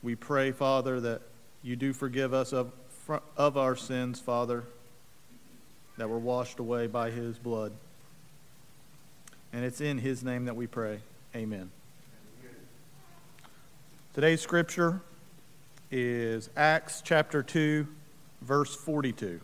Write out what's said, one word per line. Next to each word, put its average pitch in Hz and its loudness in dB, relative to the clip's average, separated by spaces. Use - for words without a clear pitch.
We 117 -4
pray, 135 2
Father, 131 2
that 117 -2
you 123 -4
do 135 0
forgive 131 0
us 131 2
of, 127 0
of 143 6
our 131 4
sins, 127 -2
Father, 120 0
that 113 -4
were 117 -2
washed 123 -2
away 117 0
by 117 -2
his 117 -6
blood. 110 -4
And 120 -4
it's 123 -4
in 147 0
his 127 -2
name 123 -2
that 120 -4
we 117 -4
pray. 107 -4
Amen. 107 -6
Today's 160 6
scripture 170 2
is 120 -2
Acts 156 4
chapter 151 4
two, 151 2
verse 139 2
forty-two. 117 -2